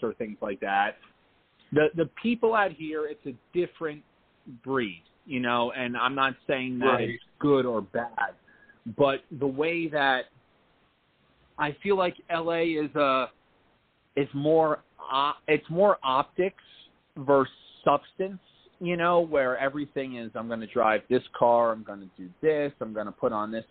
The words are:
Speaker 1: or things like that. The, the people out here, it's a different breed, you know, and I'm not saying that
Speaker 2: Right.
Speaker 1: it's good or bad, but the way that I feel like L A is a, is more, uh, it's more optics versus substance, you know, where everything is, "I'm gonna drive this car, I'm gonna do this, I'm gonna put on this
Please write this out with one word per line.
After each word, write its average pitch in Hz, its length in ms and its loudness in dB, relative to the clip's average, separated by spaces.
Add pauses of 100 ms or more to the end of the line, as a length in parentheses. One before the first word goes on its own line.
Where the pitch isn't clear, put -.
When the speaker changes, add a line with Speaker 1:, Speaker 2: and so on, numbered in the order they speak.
Speaker 1:
or 110 120 -4
things 107 260 -10
like 101 180 -6
that. 101 380 0 (760)
The, 151 240 6
the 165 140 -2 (120)
people 226 340 0
out 202 160 2
here, 156 360 -8
it's 147 180 -14
a 135 80 -10 (240)
different 160 440 -4 (640)
breed, 117 380 -4 (220)
you 131 140 -6
know, 120 320 0
and 123 240 -6
I'm 123 200 -2
not 135 180 0 (140)
saying 127 320 -2
that 131 60 2
Speaker 2:
Right. 120 240 2
Speaker 1:
it's 117 140 -10 (160)
good 139 260 4
or 113 160 -2
bad, 104 520 -6 (640)
but 139 260 2 (160)
the 139 80 0
way 160 420 -2
that 139 360 2 (1300)
I 147 240 -2
feel 196 140 2
like 180 180 0 (140)
L 165 220 -2
A 165 140 0
is 151 300 -2
a, 131 340 2 (840)
is 139 180 0
more, 151 460 2 (320)
uh, 139 220 0 (140)
it's 151 220 0
more 185 340 4
optics 143 600 -2 (540)
versus 139 360 4 (300)
substance, 190 560 0 (400)
you 175 160 -4
know, 170 260 4
where 139 360 0
everything 135 600 -4
is, 113 180 -10
"I'm 113 120 -6
gonna 113 200 -6
drive 110 420 2
this 127 140 2 (140)
car, 120 340 4
I'm 110 120 -8
gonna 101 320 -14
do 92 140 -16 (120)
this, 147 380 0
I'm 113 140 -8
gonna 104 180 -6
put 120 220 -2
on 104 180 -4
this 113 200 -8